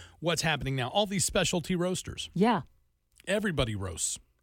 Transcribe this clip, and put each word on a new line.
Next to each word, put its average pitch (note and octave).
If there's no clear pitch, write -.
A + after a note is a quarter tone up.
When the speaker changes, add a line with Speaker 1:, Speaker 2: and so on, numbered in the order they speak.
Speaker 1:
what's D#3+
happening C3+
now. B2+
All G#3
these F#3+
specialty F3+
roasters. -
Speaker 2:
Yeah. G3+
Speaker 1:
Everybody E3+
roasts. F2+